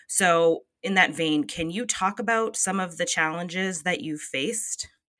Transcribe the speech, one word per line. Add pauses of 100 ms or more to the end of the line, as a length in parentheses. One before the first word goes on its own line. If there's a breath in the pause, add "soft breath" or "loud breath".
So (180)
in
that
vein,
can
you
talk
about
some
of
the
challenges
that
you've
faced? (320)